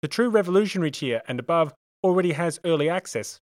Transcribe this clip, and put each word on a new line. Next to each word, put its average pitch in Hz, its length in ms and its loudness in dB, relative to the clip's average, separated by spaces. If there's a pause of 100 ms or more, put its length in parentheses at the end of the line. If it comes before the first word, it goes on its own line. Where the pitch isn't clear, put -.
the 156 40 -2
True 240 220 0
Revolutionary 190 600 2
tier 123 360 -4
and 127 120 -4
above 165 340 0 (300)
already 180 300 2
has 165 300 -4
early 156 240 2
access 165 560 -6